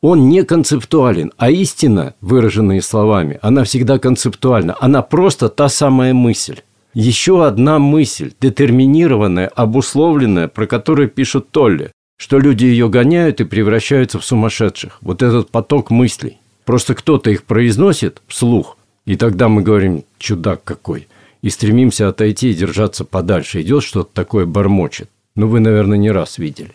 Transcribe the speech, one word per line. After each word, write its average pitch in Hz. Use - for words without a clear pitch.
Он 147
не 185
концептуален, 131
а 120
истина, 131
выраженная 101
словами, 104
она 123
всегда 127
концептуальна. 120
Она 131
просто 160
та 143
самая 131
мысль. 123
Еще 123
одна 143
мысль, 143
детерминированная, 127
обусловленная, 123
про 107
которую 139
пишет -
Толле, 98
что -
люди 135
ее 120
гоняют 147
и -
превращаются 113
в -
сумасшедших. -
Вот 92
этот 120
поток 117
мыслей. 117
Просто 123
кто-то 135
их 95
произносит 117
вслух, 117
и 101
тогда 110
мы 104
говорим: 95
«Чудак 92
какой!» 76
И 104
стремимся 107
отойти 107
и 101
держаться 90
подальше. 90
Идет 127
что-то -
такое, 92
бормочет. 95
Ну, 107
вы, 117
наверное, 104
не 104
раз 98
видели. 76